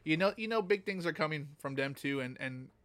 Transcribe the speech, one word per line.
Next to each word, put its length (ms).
you 140
know, 180
you 140
know, 120
big 220
things 220
are 80
coming 340
from 160
them 180
too, 260
and, 220
and 260